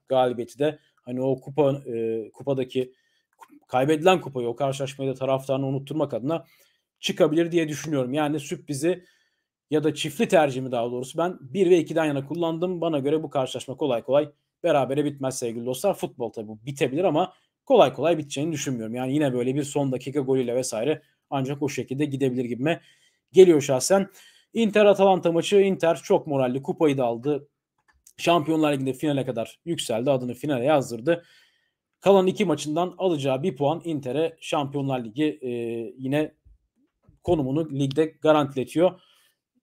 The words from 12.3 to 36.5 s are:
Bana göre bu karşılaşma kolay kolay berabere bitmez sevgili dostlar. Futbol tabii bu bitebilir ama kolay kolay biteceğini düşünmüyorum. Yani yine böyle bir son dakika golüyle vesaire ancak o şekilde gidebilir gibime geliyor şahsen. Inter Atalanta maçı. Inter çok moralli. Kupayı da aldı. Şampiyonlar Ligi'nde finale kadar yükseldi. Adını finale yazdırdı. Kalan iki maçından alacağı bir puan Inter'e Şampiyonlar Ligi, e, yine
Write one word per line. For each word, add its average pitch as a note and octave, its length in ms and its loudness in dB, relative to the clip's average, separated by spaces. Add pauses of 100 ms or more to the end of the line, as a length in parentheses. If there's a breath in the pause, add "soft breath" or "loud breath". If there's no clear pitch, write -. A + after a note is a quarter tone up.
Bana E3 180 0
göre D3 240 0
bu C#3+ 60 -10
karşılaşma C3 480 -6
kolay B2 260 -2
kolay D3 260 2 (340)
berabere C#3+ 420 2
bitmez C3+ 340 -6
sevgili A#2 260 -6
dostlar. C3 280 -2
Futbol B2 360 -8
tabii G#2+ 180 -10
bu A2 180 -18
bitebilir C#3+ 380 -2
ama E3+ 300 0 (320 soft breath)
kolay F3 280 6
kolay D#3 240 0
biteceğini D3 340 -6
düşünmüyorum. A#2+ 440 -6
Yani C3 180 -2
yine C#3+ 200 2
böyle B2 220 0
bir D3 80 -2
son C#3 280 -2
dakika C3 280 -4
golüyle B2+ 360 0
vesaire B2+ 460 -2 (280 soft breath)
ancak C#3 320 -2
o C#3 80 0
şekilde C3+ 360 -4
gidebilir C3 400 -2
gibime B2+ 360 -2 (500 soft breath)
geliyor E3+ 300 8
şahsen. D#3+ 480 2 (440 soft breath)
Inter G#3+ 320 4
Atalanta F#3+ 460 6
maçı. E3 300 0
Inter F3 420 2
çok F#3 240 2
moralli. C3+ 340 0
Kupayı C#3+ 360 0
da C3 80 0
aldı. B2+ 420 -4 (680)
Şampiyonlar D#3 560 2
Ligi'nde C3+ 200 -2
finale C#3 320 -2
kadar A2+ 400 -6
yükseldi. C3+ 460 -2
Adını B2 220 -2
finale C3 320 -4
yazdırdı. C#3 580 0 (800 soft breath)
Kalan F#3 240 6
iki G3 180 0
maçından D#3 520 -2
alacağı C#3 460 -2
bir F#3 120 -2
puan D3 280 -2
Inter'e D3 560 -4
Şampiyonlar C#3 640 -4
Ligi, C#3 380 -4
e, B2+ 80 -8 (480)
yine C#3+ 360 -2 (880)